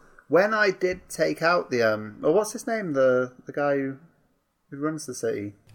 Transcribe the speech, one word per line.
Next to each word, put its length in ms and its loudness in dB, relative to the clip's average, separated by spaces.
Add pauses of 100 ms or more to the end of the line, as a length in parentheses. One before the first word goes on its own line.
(280)
when 260 4
I 160 2
did 400 -4
take 320 -2
out 280 2
the, 120 2
um, 420 0
oh, 80 4
what's 220 2
his 120 -12
name? 280 -4
The, 400 2 (120)
the 60 -12
guy 240 0
who, 220 -4 (720)
who 80 -14
runs 280 -6
the 80 -10
city. 380 -4 (220)